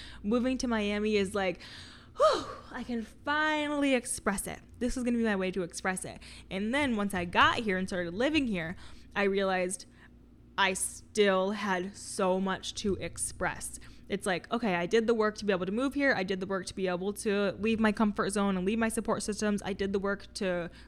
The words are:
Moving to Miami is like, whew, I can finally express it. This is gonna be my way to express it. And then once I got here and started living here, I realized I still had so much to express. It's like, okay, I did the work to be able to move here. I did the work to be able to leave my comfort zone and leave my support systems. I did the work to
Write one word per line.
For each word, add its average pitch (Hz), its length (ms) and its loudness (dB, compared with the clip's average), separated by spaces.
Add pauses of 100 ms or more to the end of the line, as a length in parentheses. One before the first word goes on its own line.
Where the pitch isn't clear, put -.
(240)
Moving 247 360 2
to 262 80 -2
Miami 214 480 2
is 202 200 2
like, 185 240 0 (560)
whew, 480 300 4 (260)
I 247 120 -6
can 233 220 -4 (180)
finally 294 680 2
express - 540 -2
it. - 120 -10 (200)
This 247 180 -2
is 254 60 -4
gonna 240 140 2
be 233 60 2
my 214 120 2
way 185 160 0
to 190 100 -2
express 185 420 -4
it. 131 160 -10 (300)
And 208 240 -2
then 277 220 2
once 202 180 0
I 180 120 0
got 240 320 4
here 214 200 0
and 190 100 0
started 175 280 -4
living 277 320 2
here, 175 280 -4 (400)
I 202 80 2
realized 190 640 0 (720)
I 190 160 4
still 190 800 2
had 196 440 -2
so 190 440 0
much 190 360 -2
to 196 200 0
express. - 840 -6 (300)
It's 196 160 -4
like, 175 280 -2
okay, 226 220 2
I 175 100 0
did 220 200 4
the 226 80 4
work 214 260 2
to 208 60 -6
be 208 60 2
able 185 140 2
to 190 60 -4
move 262 220 0
here. 277 220 4
I 190 80 0
did 190 160 -2
the 185 60 -4
work 185 220 -2
to - 80 -12
be 185 120 0
able 180 260 0
to 202 460 0
leave 214 200 2
my 214 120 4
comfort 208 380 2
zone 202 260 2
and 185 100 0
leave 220 140 2
my 226 100 2
support 220 320 0
systems. 208 440 0
I 196 80 -4
did 196 180 -2
the 196 80 2
work 196 360 -4
to 175 340 -2 (180)